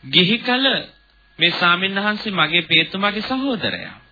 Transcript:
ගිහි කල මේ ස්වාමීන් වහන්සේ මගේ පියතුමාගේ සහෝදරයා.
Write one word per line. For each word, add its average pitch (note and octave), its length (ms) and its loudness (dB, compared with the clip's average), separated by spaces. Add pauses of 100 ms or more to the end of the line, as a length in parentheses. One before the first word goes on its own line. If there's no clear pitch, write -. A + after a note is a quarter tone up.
ගිහි F3 340 2
කල B3 280 0 (720)
මේ E3+ 120 4
ස්වාමීන් F3+ 460 0
වහන්සේ G#3 360 -2
මගේ E3 300 0
පියතුමාගේ F#3+ 600 0
සහෝදරයා. A3+ 760 -4 (140)